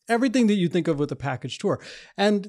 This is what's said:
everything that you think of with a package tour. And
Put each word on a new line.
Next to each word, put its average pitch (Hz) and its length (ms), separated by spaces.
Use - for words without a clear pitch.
everything 233 380
that 208 80
you 175 140
think 170 180
of 147 120
with 147 120
a 143 60
package 131 400
tour. 175 240
And 202 320